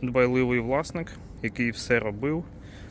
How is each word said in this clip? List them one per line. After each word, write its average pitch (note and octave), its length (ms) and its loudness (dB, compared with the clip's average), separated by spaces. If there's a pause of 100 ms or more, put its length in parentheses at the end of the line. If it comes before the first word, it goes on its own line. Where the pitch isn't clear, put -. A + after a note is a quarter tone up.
дбайливий B2 580 4
власник, D3 520 -2 (300)
який A#2 280 0
все A#2 300 2
робив. A#2+ 440 -2 (460)